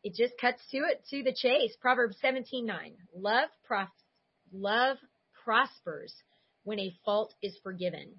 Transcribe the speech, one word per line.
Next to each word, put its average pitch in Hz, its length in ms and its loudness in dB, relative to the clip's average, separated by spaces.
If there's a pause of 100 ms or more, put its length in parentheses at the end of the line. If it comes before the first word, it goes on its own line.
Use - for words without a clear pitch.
it 185 100 -6
just 240 260 0
cuts 247 200 0 (100)
to 269 80 -4
it, 311 320 0
to 277 140 -6
the 254 100 2
chase. 254 460 2
Proverbs 240 420 2
seventeen 262 440 -2
nine, 160 280 -6 (220)
"Love 214 320 2 (180)
pros-, 196 220 -2 (640)
love 220 440 2 (480)
prospers - 680 0 (480)
when 208 160 -6
a 190 160 -6 (100)
fault 214 380 0
is 196 220 -6
forgiven 180 540 -6